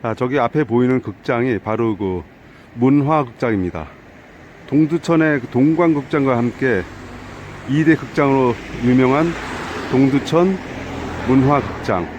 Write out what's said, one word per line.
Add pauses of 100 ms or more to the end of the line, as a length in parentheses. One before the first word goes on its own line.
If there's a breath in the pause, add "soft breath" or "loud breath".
아,
저기
앞에
보이는
극장이
바로
그 (540 loud breath)
문화극장입니다. (800)
동두천의
그
동광극장과
함께 (840)
이
대
극장으로 (300)
유명한 (640)
동두천 (720)
문화극장. (100)